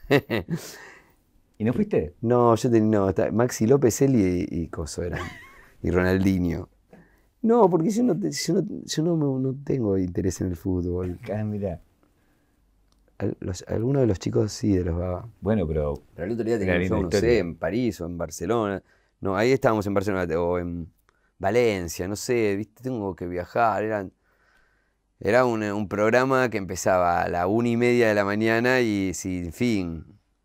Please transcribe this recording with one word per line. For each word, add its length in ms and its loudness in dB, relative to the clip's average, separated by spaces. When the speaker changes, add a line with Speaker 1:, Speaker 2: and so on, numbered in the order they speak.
Speaker 1:
<laughs> 1500 -4
Speaker 2:
¿Y 60 -4
no 80 0
fuiste? 480 -2
Speaker 1:
No, 340 4
yo 160 0
ten-, 180 6
no, 200 4
está, 240 0
Maxi 340 0
López, 360 4
él 120 4
y, 340 2
y 200 -6
Coso 340 -8
eran, 200 -6
y 80 0
Ronaldinho. 800 2
No, 260 6
porque 220 2
yo 140 0
no 120 2
te-, 140 -4
yo 240 -4
no, 80 2
yo 180 -4
no 140 2
me, 320 0
no 160 -4
tengo 340 0
interés 420 -2
en 80 -2
el 80 -4
fútbol. 640 -4
Speaker 2:
Ah, 100 -4
mirá. 380 -6
Speaker 1:
Al-, 220 -4
los, 260 -8
algunos 360 0
de 40 4
los 140 0
chicos 320 -2
sí, 240 0
de 80 0
los 120 -2
Baba. 320 -6
Speaker 2:
Bueno, 260 0
pero 280 -2
Speaker 1:
Pero 120 -8
el 80 -4
otro 100 -4
día 100 0
Speaker 2:
una 60 -2
Speaker 1:
teníamos 220 2
Speaker 2:
linda 140 0
Speaker 1:
show, 60 0
no 60 -2
Speaker 2:
historia. 220 2
Speaker 1:
sé, 100 4
en 160 -6
París 440 -4
o 60 -6
en 120 -8
Barcelona. 640 -4
No, 160 -2
ahí 140 2
estábamos 380 2
en 60 -2
Barcelona 460 0
o 180 0
en 340 -6
Valencia, 680 0
no 80 -4
sé, 400 0
viste, 260 -10
tengo 320 -6
que 140 -10
viajar. 560 -2
Eran, 280 -6
era 240 4
un, 180 0
un 260 -4
programa 600 2
que 80 -6
empezaba 640 2
a 60 0
la 180 -2
una 220 0
y 80 0
media 320 4
de 60 2
la 100 2
mañana 560 2
y 340 0
sin 380 -6
fin. 520 -2